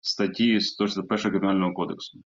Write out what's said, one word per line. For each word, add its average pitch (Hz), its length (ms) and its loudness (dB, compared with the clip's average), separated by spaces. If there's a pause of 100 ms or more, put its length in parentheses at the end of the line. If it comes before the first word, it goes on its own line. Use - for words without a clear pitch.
статті 104 600 2
сто 104 260 -2
шістдесят 92 220 -6
першої 107 220 0
Кримінального 95 420 2
кодексу. - 560 -8